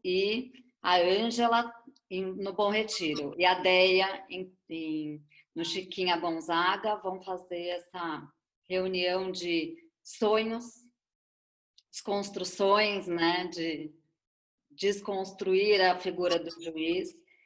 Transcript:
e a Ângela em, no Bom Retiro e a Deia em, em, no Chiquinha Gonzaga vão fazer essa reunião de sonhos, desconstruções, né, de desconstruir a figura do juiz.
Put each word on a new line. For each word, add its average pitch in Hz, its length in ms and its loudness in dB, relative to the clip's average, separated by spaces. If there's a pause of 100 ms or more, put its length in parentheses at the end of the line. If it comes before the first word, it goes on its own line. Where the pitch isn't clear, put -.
e 196 480 0 (300)
a 180 160 4
Ângela 233 760 4 (380)
em, 190 160 -4
no 190 280 -6
Bom 202 160 2
Retiro 165 680 -2
e 175 80 4
a 180 100 6
Deia 185 760 4
em, 185 240 -12 (160)
em, 156 540 -6 (320)
no 165 100 -4
Chiquinha 185 520 -2
Gonzaga 175 800 0
vão 190 240 -6
fazer 180 480 -8
essa 170 580 -8 (420)
reunião 185 600 0
de 170 440 -2 (280)
sonhos, 226 640 0 (1300)
desconstruções, 202 1160 0
né, 175 400 0
de 160 440 -6 (800)
desconstruir 196 1120 0
a 180 160 4
figura 175 400 0
do 165 140 -6 (100)
juiz. 165 480 -4 (360)